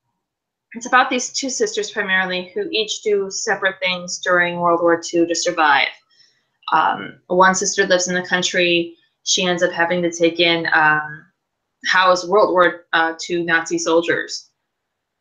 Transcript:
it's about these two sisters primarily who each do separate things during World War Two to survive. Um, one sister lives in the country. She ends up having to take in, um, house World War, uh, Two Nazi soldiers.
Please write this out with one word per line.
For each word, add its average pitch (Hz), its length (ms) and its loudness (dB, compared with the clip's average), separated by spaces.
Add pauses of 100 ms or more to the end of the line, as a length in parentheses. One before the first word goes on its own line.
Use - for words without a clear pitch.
(720)
it's 240 140 -12
about 262 240 4
these 247 200 -2
two - 180 -4
sisters 214 420 -4
primarily 185 640 -2
who 202 160 -4
each - 320 -4
do 202 260 0
separate 190 500 -4
things 180 400 -4
during 175 400 0
World 170 220 2
War 170 200 4
Two 170 260 0
to 170 80 -2
survive. 160 520 2 (840)
Um, - 540 -2
one 185 260 4
sister 196 320 -2
lives 180 220 0
in 180 80 -2
the 180 120 -4
country. 175 680 -2 (280)
She - 220 0
ends 180 160 0
up 180 100 2
having 175 300 0
to 170 100 0
take 170 280 0
in, 165 340 2
um, 151 520 0 (640)
house 180 400 2
World 185 240 4
War, 175 420 2
uh, 165 260 0
Two 175 240 -4
Nazi 165 340 -2
soldiers. 170 720 -2 (720)